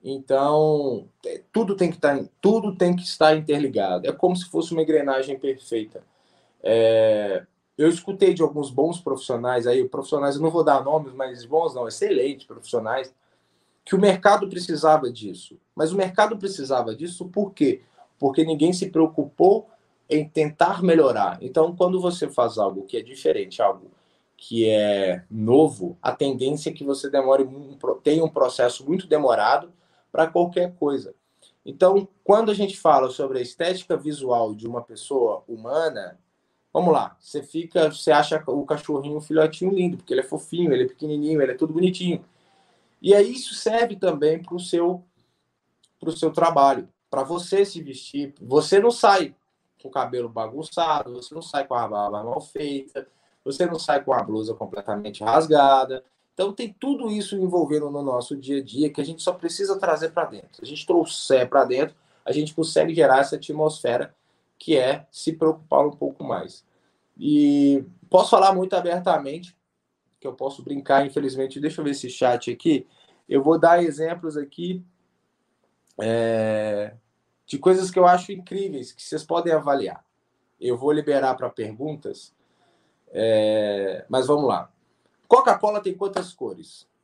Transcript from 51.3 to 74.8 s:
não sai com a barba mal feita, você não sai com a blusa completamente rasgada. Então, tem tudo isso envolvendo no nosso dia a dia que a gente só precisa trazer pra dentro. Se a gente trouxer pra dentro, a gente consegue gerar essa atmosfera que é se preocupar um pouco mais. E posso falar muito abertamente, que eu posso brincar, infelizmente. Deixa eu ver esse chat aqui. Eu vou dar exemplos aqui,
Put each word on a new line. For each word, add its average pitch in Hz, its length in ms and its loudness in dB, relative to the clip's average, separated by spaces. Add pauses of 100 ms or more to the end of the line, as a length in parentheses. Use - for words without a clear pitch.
não 160 100 -14
sai 143 220 -6
com 131 100 -8
a 117 120 -2
barba 104 380 -4
mal 127 160 -6
feita, 139 680 -10 (380)
você 139 220 -2
não 170 120 -4
sai 139 240 0
com 131 100 -2
a 120 80 2
blusa 107 320 -6
completamente 104 680 -10
rasgada. 139 800 4 (300)
Então, 202 200 -4
tem 214 200 -10
tudo 254 360 -4
isso 208 280 -6
envolvendo 160 520 -2
no 143 140 -8
nosso 131 340 -4
dia 135 220 -6
a 135 60 -6
dia 139 260 -2
que 147 100 -10
a 147 40 -4
gente 160 180 -12
só 180 100 -2
precisa 185 460 -4
trazer 160 320 -2
pra 165 140 -4
dentro. - 320 -16
Se - 80 -20
a - 20 -16
gente 147 180 -14
trouxer - 640 2
pra 139 160 4
dentro, 131 300 -2 (300)
a 127 80 -4
gente 151 200 -4
consegue 160 400 0
gerar 139 280 4
essa 139 160 -2
atmosfera 151 760 -4 (460)
que 156 200 0
é 131 340 0
se - 220 -6
preocupar 156 520 2
um 151 40 -2
pouco 143 340 -10
mais. - 400 -10 (540)
E 143 640 4 (240)
posso - 220 4
falar 190 240 6
muito 185 200 -2
abertamente, 175 800 -2 (640)
que - 80 -12
eu 127 60 -8
posso 139 300 -8
brincar, 139 440 2
infelizmente. 135 540 -4
Deixa 156 200 -6
eu 160 40 -6
ver 143 60 -2
esse 135 180 -8
chat 123 420 -2
aqui. 135 360 0 (420)
Eu 139 140 2
vou 160 160 4
dar 170 260 6
exemplos 160 520 -6
aqui, 175 460 -8 (1200)